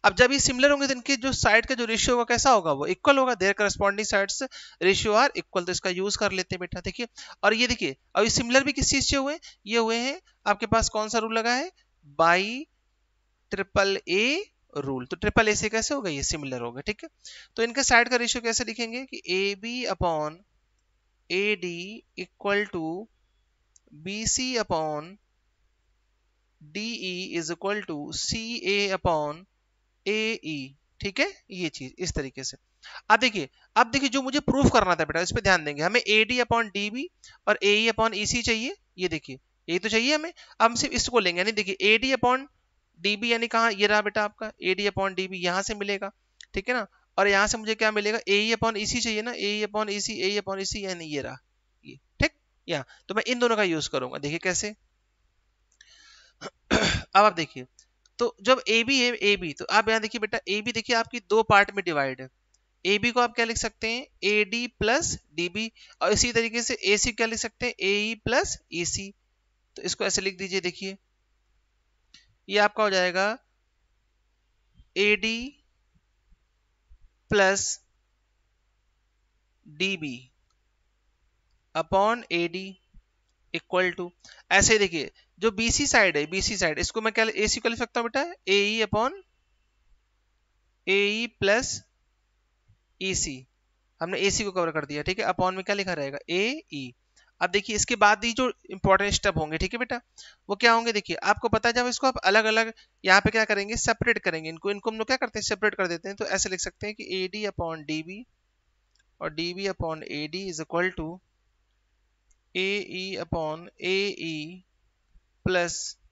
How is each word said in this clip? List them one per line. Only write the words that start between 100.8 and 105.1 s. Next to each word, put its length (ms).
देखिए 220
आपको 240
पता 200
है 40
जब 140
इसको 200
आप 180
अलग-अलग 480
यहाँ 180
पे 100
क्या 140
करेंगे, 320
separate 420
करेंगे 300
इनको, 220
इनको 200
हम 60
लोग 100
क्या 100